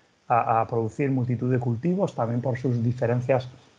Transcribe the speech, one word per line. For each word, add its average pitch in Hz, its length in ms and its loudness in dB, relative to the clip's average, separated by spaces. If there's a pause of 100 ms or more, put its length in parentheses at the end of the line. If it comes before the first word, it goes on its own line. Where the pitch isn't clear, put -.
(300)
a, 117 320 4
a 110 60 -2
producir 120 440 -2
multitud 123 400 0
de 127 80 2
cultivos, 160 560 0
también 120 260 -2
por 127 160 -2
sus 120 240 0
diferencias 123 680 0 (300)